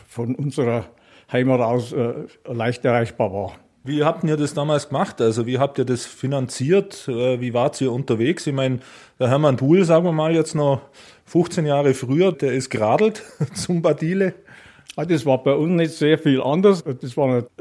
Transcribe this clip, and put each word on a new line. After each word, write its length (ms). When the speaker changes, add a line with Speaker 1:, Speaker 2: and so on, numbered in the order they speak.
Speaker 1:
von 260
unserer 520
Heimat 300
aus, 320
äh, 220
leicht 380
erreichbar 460
war. 200
Speaker 2:
Wie 200
habt 200
ihr 140
das 160
damals 340
gemacht? 340
Also 240
wie 140
habt 180
ihr 80
das 200
finanziert? 1000
Äh, 340
wie 120
wart 280
ihr 100
unterwegs? 560
Ich 60
mein, 280
der 80
Hermann 300
Buhl, 260
sagen 220
wir 80
mal 200
jetzt 220
noch 260
fünfzehn 400
Jahre 280
früher, 380
der 220
ist 160
geradelt 540
<laughs> 140
zum 280
Badile. 520
Speaker 1:
Ah, 100
das 200
war 180
bei 100
uns 200
nicht 180
sehr 260
viel 240
anders. 420
Das 320
war 300